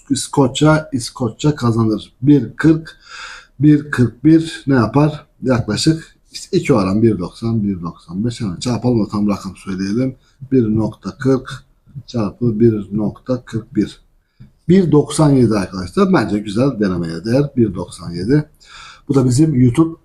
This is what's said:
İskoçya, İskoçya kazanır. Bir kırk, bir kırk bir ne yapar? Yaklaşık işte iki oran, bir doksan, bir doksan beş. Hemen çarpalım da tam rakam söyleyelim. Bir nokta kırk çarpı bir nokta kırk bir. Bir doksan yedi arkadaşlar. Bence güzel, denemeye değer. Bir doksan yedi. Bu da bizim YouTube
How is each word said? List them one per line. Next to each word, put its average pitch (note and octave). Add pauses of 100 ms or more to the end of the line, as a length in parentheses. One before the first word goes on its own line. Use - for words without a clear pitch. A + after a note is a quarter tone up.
İskoçya, D3+
İskoçya B2+
kazanır. A2
Bir B2+
kırk, D#3+ (640)
bir D3
kırk -
bir D#3+
ne C#3
yapar? C#3 (180)
Yaklaşık A#2+ (160)
işte -
iki -
oran, G2+
bir G#2+
doksan, A2+
bir G2
doksan E2+
beş. A#2+
Hemen F#2+
çarpalım A#2
da -
tam G#2
rakam F#2+ (120)
söyleyelim. G2+ (360)
Bir A2+
nokta G#2+
kırk C3 (580)
çarpı A2
bir G#2+
nokta G#2+
kırk -
bir. - (680)
Bir F3
doksan D3
yedi A#2+
arkadaşlar. F#2
Bence G#2
güzel, A2
denemeye E2+
değer. C#3
Bir G#2+
doksan F2
yedi. A2 (580)
Bu C3
da C3
bizim C#3
YouTube B2+